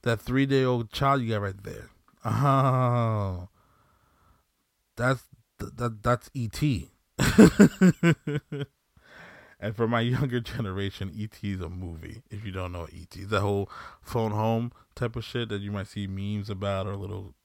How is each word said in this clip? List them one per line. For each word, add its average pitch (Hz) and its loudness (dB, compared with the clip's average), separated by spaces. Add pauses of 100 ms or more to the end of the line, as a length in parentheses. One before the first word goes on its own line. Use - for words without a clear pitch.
That 117 -2
three-day-old 131 0
child 139 2
you 113 -2
got 104 0
right 101 -6
there. - -14 (340)
Oh, 120 2 (1500)
that's, 127 0 (340)
th-, - -12
that, 117 -4
that's 123 0
E 120 -4
T." 117 -2 (280)
<laughs> 151 6 (960)
And 98 -6
for 117 2
my 117 2
younger 123 0
generation, 98 -6
E 107 -8
T 101 -8
is 92 -6
a 85 -6
movie. 87 -12
If 104 -12
you 98 -8
don't 92 -8
know 85 -8
E 85 -18
T, 98 -16
that 101 0
whole 101 0 (300)
phone 113 -4
home 113 -2 (220)
type 117 -6
of 117 -8
shit 120 -6
that 101 -4
you 101 -8
might 101 -6
see 101 -8
memes 101 -6
about 98 -4
or 98 -6
little 98 -10 (100)